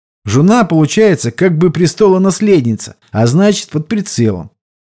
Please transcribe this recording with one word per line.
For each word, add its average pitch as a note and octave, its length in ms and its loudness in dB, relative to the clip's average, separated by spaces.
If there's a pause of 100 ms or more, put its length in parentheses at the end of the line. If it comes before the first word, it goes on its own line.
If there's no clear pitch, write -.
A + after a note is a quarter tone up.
(260)
жена, F3+ 380 2
получается, D#3+ 640 0
как F3+ 260 -2
бы E3 160 2
престолонаследница, F3+ 1200 0 (140)
а A2+ 160 0
значит, F#3+ 440 0
под D#3 180 -6
прицелом. A2+ 640 -4 (380)